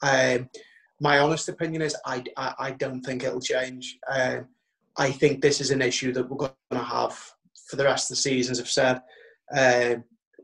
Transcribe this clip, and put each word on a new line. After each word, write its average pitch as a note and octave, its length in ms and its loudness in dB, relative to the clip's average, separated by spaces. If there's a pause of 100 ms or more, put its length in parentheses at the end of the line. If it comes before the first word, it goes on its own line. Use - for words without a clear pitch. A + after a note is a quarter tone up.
Um, C3 480 2 (500)
my C#3+ 200 4
honest D#3 300 2
opinion D#3+ 320 -4
is D3+ 140 -2 (100)
I, B2+ 180 -6 (140)
I, C3 220 -6
I C3 120 -6
don't C3 300 -6
think C3 220 -6
it'll B2 180 -4
change. B2+ 560 -4 (120)
Um, B2+ 380 -2 (500)
I C#3 140 2
think C#3 300 2
this C#3+ 200 4
is C3 100 -2
an C3+ 100 2
issue B2 320 0
that B2+ 160 -2
we're C#3 200 -4 (220)
gonna B2 120 -2
have A#2+ 300 -2 (560)
for - 80 -10
the C#3 80 2
rest B2+ 260 2
of B2 60 -6
the - 40 -2
season, B2+ 300 2
as B2 80 -2
I've - 100 -8
said. C3 320 2 (540)
Um, B2 480 4 (400)